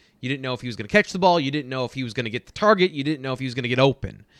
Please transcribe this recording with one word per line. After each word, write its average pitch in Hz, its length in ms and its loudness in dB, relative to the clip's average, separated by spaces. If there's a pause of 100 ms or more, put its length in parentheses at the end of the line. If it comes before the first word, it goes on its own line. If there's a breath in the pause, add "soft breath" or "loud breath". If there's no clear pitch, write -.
(200 soft breath)
You 127 80 -6
didn't 135 140 -4
know 131 100 -6
if 123 80 -8
he 123 60 -10
was 117 100 -8
gonna 104 120 -10
catch 208 240 2
the 190 60 -6
ball. 175 220 4
You 135 100 -2
didn't 139 200 -4
know 131 160 -4
if - 80 -10
he 135 100 -6
was 117 80 -8
gonna 117 180 -4
get 101 160 -8
the - 60 -20
target. 202 400 4
You 143 100 -6
didn't 143 200 -4
know 135 100 -4
if 127 60 -4
he 135 80 -6
was 123 80 -8
gonna 123 140 -4
get 120 100 0
open. 127 460 2 (160 soft breath)